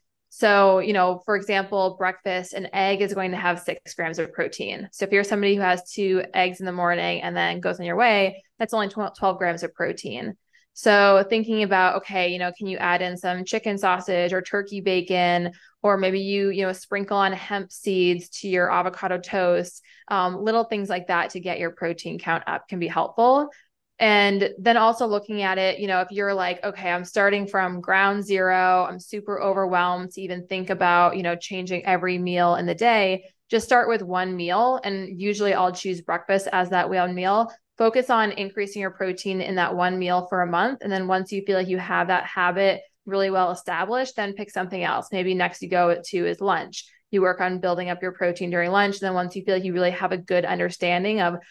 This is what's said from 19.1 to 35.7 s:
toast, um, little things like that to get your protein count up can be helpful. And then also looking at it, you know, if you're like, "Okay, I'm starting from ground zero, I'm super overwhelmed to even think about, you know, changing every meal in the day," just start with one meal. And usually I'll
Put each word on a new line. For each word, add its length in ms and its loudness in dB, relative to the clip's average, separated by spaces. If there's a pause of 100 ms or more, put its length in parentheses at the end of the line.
toast, 640 -2 (260)
um, 340 -2
little 220 2
things 240 -4
like 180 -4
that 240 0
to 80 -10
get 220 -6
your 100 -4
protein 480 -6
count 300 -2
up 180 -4
can 140 -8
be 80 -2
helpful. 600 2 (500)
And 580 4
then 180 4
also 300 4
looking 360 -4
at 160 0
it, 200 0
you 80 -4
know, 140 2
if 100 -2
you're 240 -2
like, 300 -2
"Okay, 260 -6
I'm 140 -2
starting 420 2
from 340 -2
ground 440 2
zero, 600 4
I'm 140 -8
super 420 -8
overwhelmed 720 0
to 80 -14
even 260 -8
think 220 -4
about, 460 4
you 60 -4
know, 140 -2
changing 500 -6
every 320 0
meal 380 2
in 100 -2
the 80 0
day," 520 2 (220)
just 160 0
start 220 4
with 160 0
one 320 -4
meal. 480 0
And 380 -6
usually 340 0
I'll 160 2